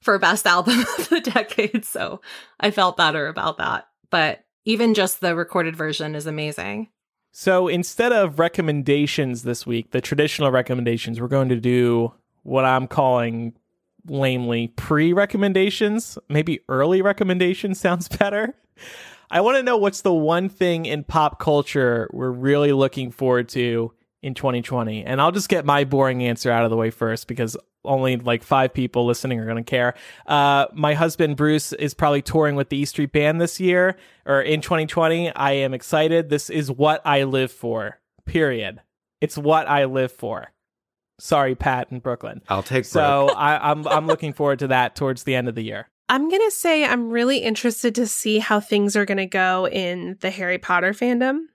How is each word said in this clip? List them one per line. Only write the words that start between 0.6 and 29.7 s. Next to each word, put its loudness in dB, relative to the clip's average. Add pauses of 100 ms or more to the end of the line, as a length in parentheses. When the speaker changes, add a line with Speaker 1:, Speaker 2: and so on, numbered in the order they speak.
Speaker 1:
<laughs> -4
of -4
the 2
decade. -2
So -8 (400)
I 2
felt 0
better 0
about -6
that. -4 (220)
But 0 (200)
even 2
just 0
the 0
recorded -2
version -6
is -8
amazing. -8 (420)
Speaker 2:
So 2
instead 0
of 2
recommendations 0
this -6
week, -4
the -2
traditional 0
recommendations, 0
we're -4
going 2
to 2
do 2 (300)
what 0
I'm 2
calling 0 (520)
lamely -2 (600)
pre-recommendations. 0 (100)
Maybe 0
early 2
recommendations 0
<laughs> -
sounds 0
better. -2 (760)
I 2
wanna 4
know 2
what's 0
the 4
one 2
thing 0
in -4
pop 0
culture 2
we're -4
really 2
looking 0
forward 0
to -2 (300)
in -8
twenty -2
twenty. -4
And -2
I'll 4
just -4
get -2
my 2
boring 0
answer -2
out 2
of 0
the 0
way 0
first, -6
because -6 (300)
only, 0
like, -2
five 2
people -2
listening -2
are -6
gonna -4
care. 0 (320)